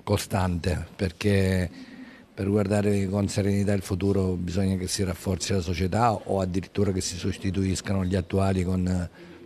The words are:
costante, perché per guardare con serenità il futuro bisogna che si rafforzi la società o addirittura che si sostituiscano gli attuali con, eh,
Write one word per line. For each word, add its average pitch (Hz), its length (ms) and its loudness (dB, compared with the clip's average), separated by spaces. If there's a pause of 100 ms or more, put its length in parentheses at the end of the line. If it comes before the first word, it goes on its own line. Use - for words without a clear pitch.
costante, 90 920 0
perché 95 760 2 (640)
per 98 160 -2
guardare 101 580 2
con 101 200 2
serenità 101 440 2
il 98 80 2
futuro 95 560 0
bisogna 92 400 0
che 90 120 -4
si - 160 -2
rafforzi 92 500 -2
la 95 60 2
società 92 520 2
o 98 280 0
addirittura 95 520 0
che 92 80 0
si - 160 -6
sostituiscano 95 880 -2
gli 92 100 0
attuali 95 480 2
con, 92 240 0
eh, 90 460 -4 (140)